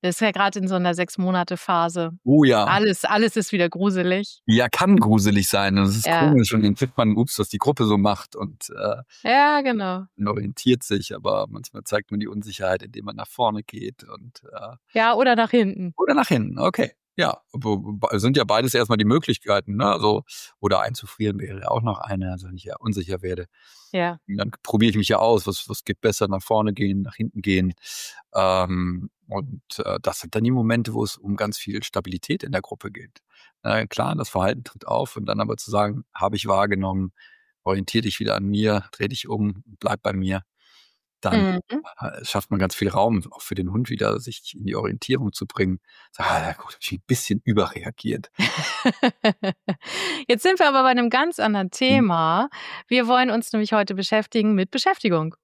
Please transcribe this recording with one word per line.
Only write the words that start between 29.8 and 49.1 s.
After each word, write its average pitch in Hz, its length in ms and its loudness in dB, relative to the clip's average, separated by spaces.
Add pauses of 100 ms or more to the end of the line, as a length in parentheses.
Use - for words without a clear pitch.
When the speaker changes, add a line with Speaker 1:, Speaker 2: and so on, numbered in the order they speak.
Speaker 2:
das - 180 -4
sind - 160 -12
dann 110 80 0
die 123 80 2
Momente, 113 420 0
wo 110 100 -2
es - 140 -6
um 101 180 -4
ganz 107 220 -4
viel 104 260 -8
Stabilität - 600 -6
in - 80 -8
der 95 100 -2
Gruppe 104 300 -14
geht. - 300 -20 (420)
Äh, 110 240 -2
klar, - 280 -4
das 135 140 -6
Verhalten 110 340 -2
tritt - 240 -18
auf - 300 -2
und 104 80 -8
dann 104 160 -2
aber 110 160 -4
zu - 140 -10
sagen, 104 420 -2
„Habe 101 240 -2
ich 101 100 -6
wahrgenommen, 95 640 0 (500)
orientier 95 380 -2
dich 107 180 -4
wieder 104 160 -2
an 98 100 -4
mir, 104 460 0
dreh - 180 -6
dich - 180 -10
um, 104 360 -4 (160)
bleib - 240 -4
bei 104 100 0
mir.“ 95 300 -2 (800)
Dann, 190 380 2 (120)
Speaker 1:
Mhm. 294 120 -4 (160)
Speaker 2:
äh, - 260 -10
schafft - 260 -4
man 101 80 0
ganz 95 160 0
viel 98 140 0
Raum, 101 320 2 (100)
auch - 100 -20
für - 140 -8
den 92 160 -4
Hund 113 180 -2
wieder, 107 300 -2
sich - 380 -14
in - 80 -10
die 107 100 -4
Orientierung 104 580 -4
zu 104 140 -8
bringen. 92 320 -2 (320)
So: - 120 -8
„Ah, - 240 0
ja 80 60 -6
gut, - 200 -16
hab - 80 -18
ich - 120 -8
ein 92 140 -10
bisschen 110 360 0
überreagiert.“ - 920 -2
Speaker 1:
<laughs> - 1900 -4